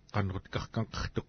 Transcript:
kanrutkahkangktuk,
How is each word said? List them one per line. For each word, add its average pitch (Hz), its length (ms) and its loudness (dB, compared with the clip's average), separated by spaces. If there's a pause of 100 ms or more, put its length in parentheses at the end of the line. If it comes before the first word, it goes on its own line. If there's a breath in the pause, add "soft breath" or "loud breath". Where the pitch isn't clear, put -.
(140)
kanrutkahkangktuk, - 1160 0